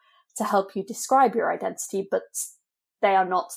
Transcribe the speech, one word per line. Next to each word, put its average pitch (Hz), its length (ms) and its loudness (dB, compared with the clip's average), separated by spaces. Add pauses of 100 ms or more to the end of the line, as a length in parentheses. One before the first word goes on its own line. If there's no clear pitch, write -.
(380)
to 226 60 -2
help 196 320 0
you 190 80 -4
describe 254 520 2
your 170 160 0
identity, 190 580 -6
but - 140 -2 (800)
they 196 140 4
are 190 100 4
not 180 320 -2